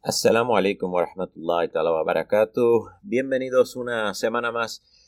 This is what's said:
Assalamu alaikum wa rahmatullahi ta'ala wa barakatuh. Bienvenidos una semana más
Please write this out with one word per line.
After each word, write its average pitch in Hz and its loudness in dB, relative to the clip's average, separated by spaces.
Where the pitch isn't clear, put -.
Assalamu 117 2
alaikum 95 -2
wa 87 0
rahmatullahi 85 -4
ta'ala 80 0
wa 80 0
barakatuh. 107 2
Bienvenidos 127 0
una 117 -4
semana 117 -2
más 117 -6